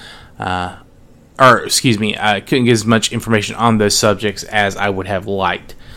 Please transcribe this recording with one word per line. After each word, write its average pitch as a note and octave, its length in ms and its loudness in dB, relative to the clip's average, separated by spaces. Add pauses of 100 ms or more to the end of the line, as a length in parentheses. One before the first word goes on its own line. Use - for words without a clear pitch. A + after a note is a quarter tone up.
(400)
Uh, F2+ 380 -6 (600)
or, B2+ 260 6
excuse A2+ 360 0
me, G#2+ 180 -4
I G2+ 220 0
couldn't B2 260 0
get A#2+ 60 4
as G#2+ 140 2
much A2+ 260 2
information A2+ 440 -2
on A2+ 220 2
those G#2 200 2
subjects G#2 460 0
as G2+ 340 -2
I G2+ 120 -2
would F#2+ 180 -4
have G2+ 200 -4
liked. F#2+ 480 -4 (220)